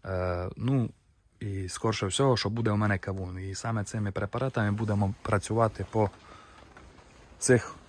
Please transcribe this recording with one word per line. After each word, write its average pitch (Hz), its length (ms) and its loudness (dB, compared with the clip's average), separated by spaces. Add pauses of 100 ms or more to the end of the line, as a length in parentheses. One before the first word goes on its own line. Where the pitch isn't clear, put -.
е, 90 520 -2
ну, 123 320 2 (500)
і 98 300 -4
скорше 110 380 0
всього, 127 300 4
що 98 120 -2
буде 113 220 0
у 104 60 2
мене 104 200 2
кавун. 92 420 -6
І 95 160 -8
саме 113 280 -4
цими 104 280 -4
препаратами 107 600 -2
будемо 104 500 0
працювати 107 680 0
по 107 180 2 (1300)
цих - 360 4 (140)